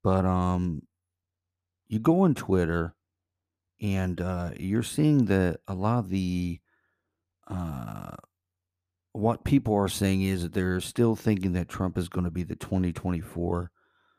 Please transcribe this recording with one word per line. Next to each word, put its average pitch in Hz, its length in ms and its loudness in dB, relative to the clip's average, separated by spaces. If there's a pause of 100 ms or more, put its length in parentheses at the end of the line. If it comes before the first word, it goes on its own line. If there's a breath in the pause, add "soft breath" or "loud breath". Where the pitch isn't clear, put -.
but, 95 220 2
um, 90 580 0 (1040)
you 107 120 -2
go 165 220 4
on 170 140 6
Twitter 85 600 0 (840)
and, 92 400 -2
uh, 87 360 -4
you're 101 260 -2
seeing 151 420 2
that 95 420 2
a 98 80 -6
lot 107 240 0
of 95 100 -4
the, 90 500 -2 (880)
uh, 58 680 -8 (960)
what 104 320 0
people 117 320 4
are 101 120 4
saying 95 340 2
is 95 220 0
that 82 100 -6
they're 92 280 0
still 117 340 2
thinking 98 380 0
that 87 160 -2
Trump 92 280 -4
is 87 120 -2
gonna 90 220 -2
be 87 120 -4
the - 120 -8
twenty 90 380 -2
twenty-four, 87 760 -4 (480)